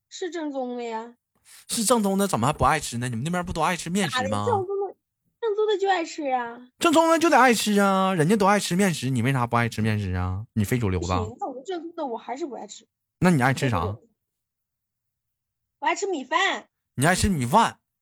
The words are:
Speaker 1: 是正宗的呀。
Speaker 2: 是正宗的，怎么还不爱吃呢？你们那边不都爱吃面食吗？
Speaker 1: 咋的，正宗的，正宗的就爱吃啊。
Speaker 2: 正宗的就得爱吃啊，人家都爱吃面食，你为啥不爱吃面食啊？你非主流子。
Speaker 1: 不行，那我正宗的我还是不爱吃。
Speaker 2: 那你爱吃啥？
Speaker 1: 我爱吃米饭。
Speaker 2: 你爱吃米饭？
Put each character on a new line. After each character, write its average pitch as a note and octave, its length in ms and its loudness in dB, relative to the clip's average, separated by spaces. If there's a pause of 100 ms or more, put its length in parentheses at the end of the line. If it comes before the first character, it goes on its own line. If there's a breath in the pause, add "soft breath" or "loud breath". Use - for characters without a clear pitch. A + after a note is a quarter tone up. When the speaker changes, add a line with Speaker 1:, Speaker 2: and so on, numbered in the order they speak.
Speaker 1:
是 F4+ 220 -10
正 D4+ 220 -8
宗 B3 240 -6
的 A#3+ 80 -8
呀。 A3+ 300 -10 (540 soft breath)
Speaker 2:
是 A3+ 160 -2
正 A3+ 200 2
宗 G3 120 0
的， G3 120 2
怎 C#3 100 -2
么 A2+ 80 2
还 D3 60 2
不 C3+ 120 0
爱 D3 140 4
吃 A#2+ 200 -8
呢？ B2 100 -4
你 A#2 80 -6
们 A#2+ 80 -4
那 E3+ 60 -4
边 F3+ 140 -4
不 F3+ 80 -10
都 D#3+ 80 -4
爱 E3+ 160 0
吃 - 140 -10
面 F#3 180 0
食 - 80 -6 (120)
吗？ - 160 -2
Speaker 1:
咋 - 0 -
的， A#4+ 80 0
正 G4 120 0
宗 G4 220 -4
的， - 80 -14 (460)
正 G#4 160 -2
宗 G#4+ 100 0
的 G#4 120 0
就 G4 100 0
爱 F4 160 0
吃 D4 260 -6
啊。 A#3+ 260 -4 (220)
Speaker 2:
正 E4+ 140 2
宗 E4 180 4
的 E4 80 4
就 E4 100 2
得 D4 80 6
爱 B3+ 160 8
吃 G3+ 280 2
啊， F#3+ 340 2
人 D#3 140 2
家 A3+ 80 4
都 G3 100 2
爱 G3+ 140 4
吃 F3 160 -2
面 F#3+ 180 2
食， B2 160 -4
你 A#2+ 120 0
为 C3 100 2
啥 B2 120 0
不 A#2 120 0
爱 A#2 120 2
吃 A2 140 -4
面 A2 160 0
食 F#2+ 140 -4
啊？ F#2 400 -4
你 G#2+ 120 0
非 B2 140 0
主 A2 100 0
流 F#2 120 0
子。 F2 80 -2
Speaker 1:
不 F#2 60 0
行， C#3+ 260 -4
那 G4 80 -8
我 B3+ 160 -10
正 F4+ 180 -8
宗 E4+ 140 -14
的 D#4 100 -6
我 A3+ 100 -8
还 A#3 200 -10
是 D#4+ 100 -8
不 A#3+ 80 -12
爱 G#3 140 -12
吃。 - 180 -20 (320)
Speaker 2:
那 F3+ 120 4
你 C#3 120 4
爱 C3 100 4
吃 C3+ 160 -2
啥？ G2+ 120 0
Speaker 1:
我 G2 180 -4 (1800)
爱 D#4+ 160 0
吃 G4+ 100 -4
米 E4 160 -4
饭。 D#4+ 440 -2 (280)
Speaker 2:
你 B2+ 100 0
爱 F3+ 120 4
吃 G#3+ 120 0
米 D3 160 0
饭？ F3 360 2 (220)